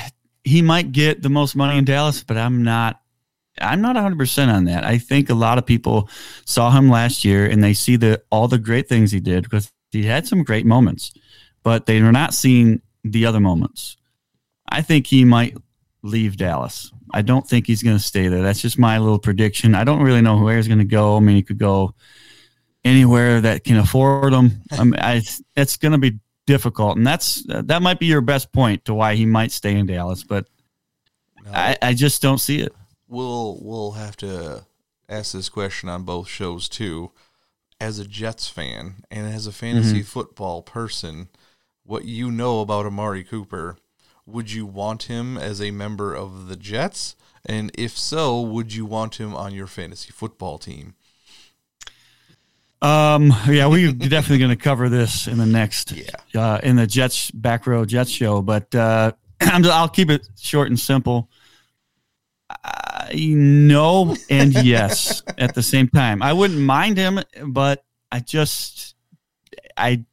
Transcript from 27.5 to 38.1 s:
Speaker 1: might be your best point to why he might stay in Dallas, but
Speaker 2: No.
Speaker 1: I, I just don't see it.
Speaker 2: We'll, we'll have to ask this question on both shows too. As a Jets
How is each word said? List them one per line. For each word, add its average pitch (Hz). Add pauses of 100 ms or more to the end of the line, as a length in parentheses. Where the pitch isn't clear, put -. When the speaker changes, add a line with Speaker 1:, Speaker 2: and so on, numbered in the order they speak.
Speaker 1:
might 180
be 170
your 151
best 135
point 120
to 110
why 107
he 113
might 113
stay 101
in 101
Dallas, 90
but 98 (1000)
Speaker 2:
No. 101
Speaker 1:
I, 104
I 123
just 139
don't 135
see 151
it. - (340)
Speaker 2:
We'll, 120
we'll 104
have 107
to 85 (440)
ask 107
this 95
question 98
on 90
both 90
shows 87
too. 87 (680)
As 110
a 101
Jets 107